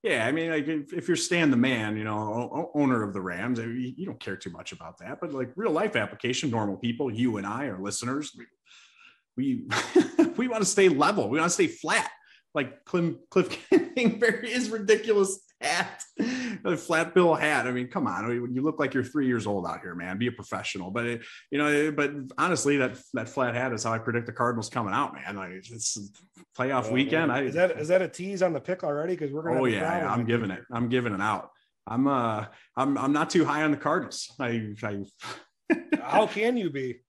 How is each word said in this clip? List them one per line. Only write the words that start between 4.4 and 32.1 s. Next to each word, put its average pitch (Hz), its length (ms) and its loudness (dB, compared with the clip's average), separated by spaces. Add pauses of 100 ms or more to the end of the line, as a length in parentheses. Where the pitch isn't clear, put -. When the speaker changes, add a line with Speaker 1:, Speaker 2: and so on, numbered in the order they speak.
Speaker 1:
much 87 220 -14
about 85 280 -16
that. 131 200 -12
But, 151 140 -8
like, 127 240 -4
real 208 140 0
life 180 260 0
application, 120 520 -2
normal 104 280 0
people, 120 340 -2
you 113 240 0
and 98 100 -6
I, 123 220 -6
our 95 140 -8
listeners, 127 500 -6 (1040)
we, 127 320 -2
we, - 600 4
<laughs> - 100 -4
we 247 100 0
wanna 220 180 0
stay 190 220 6
level. 151 420 4
We 143 80 2
wanna 165 120 4
stay 170 180 4
flat. 180 420 0 (460)
Like 139 300 -4
Clem-, 170 340 0 (100)
Cliff - 200 2 (200)
<laughs> - 260 4
Kingsbury, 233 560 2
his 240 200 -2
ridiculous 208 680 4 (220)
hat, 170 420 -2 (140)
the 233 580 -2
flat 170 380 0
bill 170 220 8
hat. 147 320 2
I 127 40 -2
mean, 123 180 -2
come 147 180 -2
on, 98 200 -2 (280)
you 131 80 -2
look 156 160 -2
like 139 160 0
you're 123 80 2
three 139 240 0
years 117 180 2
old 98 220 -2
out 80 140 -6
here, 90 120 -12
man. 90 240 -8
Be 120 80 0
a 120 60 0
professional. 92 580 -8
But 117 160 -4
it, 117 160 -4 (300)
you 143 80 -2
know, 147 320 2
but 143 200 0 (280)
honestly, 147 380 2
that, 127 200 0 (160)
that 113 160 -4
flat 123 240 0
hat 123 180 -2
is 110 120 -4
how 113 100 0
I 113 60 0
predict 117 260 -2
the 120 80 -10
Cardinals 120 340 -2
coming 107 280 -2
out, 139 180 -2
man. - 220 -12
Like, 92 160 -10
it's 113 440 -8 (600)
playoff 127 320 0
Speaker 2:
Oh, 120 40 0
Speaker 1:
weekend. 147 340 4
Speaker 2:
man. 127 100 2
Speaker 1:
I 143 60 0
Speaker 2:
Is 131 100 -2
that, 175 260 2
is 151 100 -4
that 185 120 6
a 175 60 0
tease 185 340 -6
on 175 120 4
the 139 60 -2
pick 180 240 -4
already? 160 320 -2
'Cause 147 160 -4
we're 156 120 -6
gonna 131 180 2
Speaker 1:
Oh, 127 40 4
Speaker 2:
have 117 80 4
a - 20 2
Speaker 1:
yeah, 92 160 0
Speaker 2:
problem 92 200 0
Speaker 1:
I'm 113 100 0
Speaker 2:
with 113 60 -2
Speaker 1:
giving 113 220 2
Speaker 2:
it. 92 100 -6
Speaker 1:
it. - 140 -18
I'm 120 160 -2
giving 120 240 0
it 95 80 -2
out. 104 300 -2 (340)
I'm, 127 220 0
uh, 113 380 0 (300)